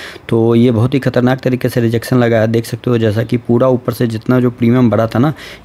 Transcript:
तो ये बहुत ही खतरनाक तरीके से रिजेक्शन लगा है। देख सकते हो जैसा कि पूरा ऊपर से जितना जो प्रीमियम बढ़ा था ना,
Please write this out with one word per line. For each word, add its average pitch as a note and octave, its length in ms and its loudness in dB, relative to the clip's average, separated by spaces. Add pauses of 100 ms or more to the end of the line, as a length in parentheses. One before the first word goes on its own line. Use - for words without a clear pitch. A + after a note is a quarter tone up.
(280)
तो A2+ 260 2
ये A#2+ 160 4
बहुत A2+ 240 0
ही C#3 60 0
खतरनाक B2+ 400 0
तरीके B2+ 280 -2
से B2 120 -2
रिजेक्शन A#2 380 0
लगा A#2 220 2
है। A2 80 2
देख A2+ 180 -2
सकते - 240 -6
हो A#2+ 80 2
जैसा A2 260 0
कि B2 140 -4
पूरा A#2+ 320 2
ऊपर B2 220 -2
से B2 160 -2
जितना A2+ 320 -2
जो B2 120 0
प्रीमियम A#2+ 380 2
बढ़ा G#2+ 160 0
था A2+ 120 -2
ना, C#3 160 0 (300)